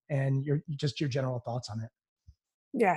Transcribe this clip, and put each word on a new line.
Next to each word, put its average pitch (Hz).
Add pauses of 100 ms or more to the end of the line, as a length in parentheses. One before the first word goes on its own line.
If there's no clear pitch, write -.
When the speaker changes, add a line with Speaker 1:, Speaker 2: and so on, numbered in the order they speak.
Speaker 1:
and 135
your, 147
just 143
your 147
general 127
thoughts 120
on 110
it. 113 (840)
Speaker 2:
Yeah, 202